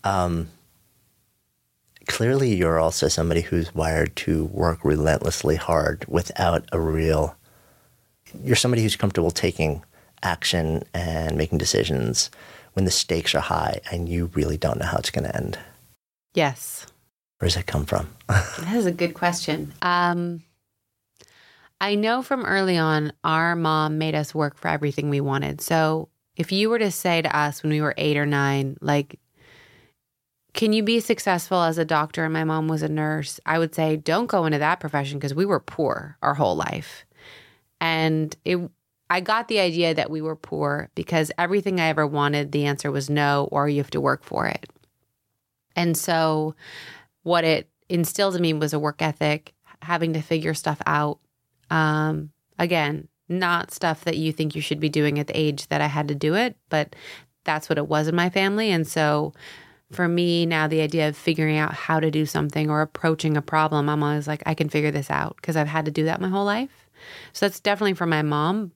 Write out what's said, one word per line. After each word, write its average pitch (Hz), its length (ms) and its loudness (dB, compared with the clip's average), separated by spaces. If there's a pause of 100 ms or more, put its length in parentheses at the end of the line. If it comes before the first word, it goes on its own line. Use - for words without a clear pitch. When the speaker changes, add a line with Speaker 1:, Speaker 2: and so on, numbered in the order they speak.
Speaker 1:
um, 90 440 0 (1600)
clearly, 127 480 2
you're 82 260 4
also 80 280 2
somebody 82 340 2
who's 82 320 -2
wired 80 420 0
to 80 300 0
work 82 380 -2
relentlessly 76 720 2
hard 76 520 0
without 85 640 0
a 82 80 0
real, 78 560 0 (1040)
you're 131 140 2
somebody 123 260 2
who's 107 140 0
comfortable 87 340 2
taking 78 520 0 (400)
action 82 600 0 (100)
and 80 420 -2
making 78 220 0
decisions - 720 0 (440)
when 95 100 2
the 92 60 2
stakes - 440 -2
are 76 60 4
high - 400 -2 (100)
and 87 180 -4
you 87 260 0
really 78 220 0
don't - 220 -2
know - 80 -4
how - 120 0
it's - 120 -4
gonna - 240 -4
end. - 240 -4 (760)
Speaker 2:
Yes. - 520 -2 (520)
Speaker 1:
Where 90 100 0
does 87 80 2
that 90 100 -4
come 73 200 -2
from? - 220 -2 (200)
<laughs> - 0 -
Speaker 2:
That 165 480 0
is 220 100 2
a 175 60 2
good 170 220 -2
question. 160 580 -2 (100)
Um, 175 600 0 (1400)
I 208 160 2
know 226 260 0
from 262 220 0
early 190 340 2
on, 151 340 2 (120)
our 165 320 2
mom 156 420 0
made 156 160 -2
us 151 200 -4
work 147 220 0
for - 120 -4
everything 147 420 -2
we 139 100 2
wanted. 143 400 -2
So 160 480 0 (280)
if 175 160 -4
you 208 180 2
were 233 80 0
to 208 140 0
say 170 280 0
to 160 160 0
us 147 260 0
when 151 100 0
we 151 80 2
were 147 160 0
eight 151 200 0
or 147 80 2
nine, 139 560 2
like, 147 380 0 (1400)
"Can 214 180 2
you 220 120 2
be 233 160 2
successful 185 640 0
as 165 160 2
a 165 60 2
doctor?" 156 400 0
And 160 80 -2
my 160 120 0
mom 156 240 0
was 156 140 0
a 156 60 -4
nurse, 151 560 -4
I 160 140 0
would 165 160 0
say, 156 220 0
"Don't 165 320 0
go 175 180 2
into 151 120 2
that 156 200 0
profession," 143 400 -4
'cause 139 160 -4
we 170 100 0
were 196 140 2
poor - 640 -4
our 143 120 2
whole 110 200 2
life. - 500 -6 (760)
And 160 540 0 (100)
it, 180 140 0 (520)
I 185 100 2
got 220 280 -2
the 214 100 0
idea 170 360 2
that 147 160 -2
we 156 120 -6
were 156 140 -6
poor 147 580 -4
because 160 420 0
everything 185 440 2
I 160 80 4
ever 151 180 2
wanted, 143 460 0
the 147 140 2
answer 143 260 0
was 139 180 -2
no, 143 400 2
or 143 180 2
you 143 100 2
have 139 120 -4
to 151 100 -2
work 139 220 0
for - 240 -2
it. - 240 -6 (1040)
And 170 220 0
so 156 580 0 (720)
what 170 200 2
it 160 240 2 (200)
instilled 180 480 0
in 175 60 0
me 160 100 2
was 151 200 0
a 151 60 0
work 147 240 -2
ethic, 151 500 -2 (300)
having 165 300 0
to 160 100 0
figure 160 320 -2
stuff 151 320 -4
out. 147 320 0 (520)
Um, 156 600 0 (280)
again, 156 500 0 (200)
not 175 440 -2
stuff 160 320 -2
that 165 120 -2
you 160 160 -2
think 156 220 -4
you 156 60 -6
should 151 200 -4
be 156 80 0
doing 147 300 2
at 147 80 -2
the - 120 -4
age 151 300 -2
that 147 120 0
I 147 60 2
had 147 220 -2
to 147 60 -2
do 151 200 0
it, 240 220 0 (120)
but 151 260 -2 (500)
that's 156 240 -2
what 156 100 0
it 147 100 -2
was 151 200 2
in 160 60 0
my 175 140 2
family. 196 420 2
And 165 160 2
so 151 460 0 (580)
for 175 180 0
me 170 380 2
now, 156 200 2
the 160 140 2
idea 156 280 2
of 147 80 -4
figuring 156 420 2
out 151 160 0
how 160 260 0
to 156 100 2
do 156 160 2
something 151 440 -2
or 151 120 2
approaching 156 540 0
a 147 60 0
problem, 151 460 2
I'm 151 140 0
always 147 260 0
like, 151 180 -6
"I 156 80 0
can 156 140 -2
figure 151 220 0
this 147 200 -4
out," 147 320 -2
'cause 160 140 -2
I've 151 120 2
had 156 160 -2
to 156 60 -2
do 156 140 0
that 165 160 0
my 185 80 -2
whole 196 160 0
life. 220 440 -4 (440)
So - 140 0
that's 196 140 -4
definitely 202 340 2
from 170 160 0
my 151 120 2
mom. 160 540 0